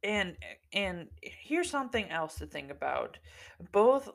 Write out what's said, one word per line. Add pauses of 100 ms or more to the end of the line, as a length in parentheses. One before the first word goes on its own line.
And, (380)
and (120)
here's
something
else
to
think
about. (520)
Both